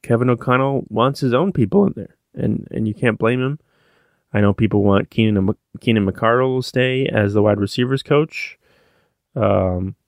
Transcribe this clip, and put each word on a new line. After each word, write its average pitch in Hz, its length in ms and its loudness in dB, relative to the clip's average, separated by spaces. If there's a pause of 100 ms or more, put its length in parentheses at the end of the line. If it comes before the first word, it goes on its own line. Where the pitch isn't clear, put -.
Kevin 120 260 0
O'Connell 131 600 0
wants 120 320 0
his 127 120 0
own 165 200 0
people 180 340 2
in - 100 -2
there, - 200 -14 (180)
and, - 360 -4
and 110 180 -4
you 104 60 -4
can't 110 240 -2
blame 120 220 0
him. 135 180 -4 (720)
I 104 80 2
know 101 120 4
people 101 300 0
want 101 280 2
Keenan, 104 400 0 (300)
Keenan 110 260 2
McCardle 123 520 0
to 127 80 -6
stay 131 400 -2
as 104 260 0
the 104 100 2
wide 104 180 2
receivers 123 420 -2
coach, - 560 -4 (760)
um, 95 600 0 (140)